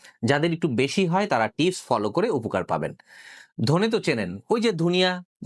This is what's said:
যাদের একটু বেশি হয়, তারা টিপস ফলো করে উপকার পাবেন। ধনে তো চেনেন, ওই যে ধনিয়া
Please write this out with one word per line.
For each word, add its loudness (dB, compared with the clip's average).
যাদের 2
একটু -2
বেশি 0
হয়, 0
তারা 0
টিপস 0
ফলো 0
করে 0
উপকার -2
পাবেন। -4
ধনে 2
তো 0
চেনেন, -2
ওই 2
যে 2
ধনিয়া 0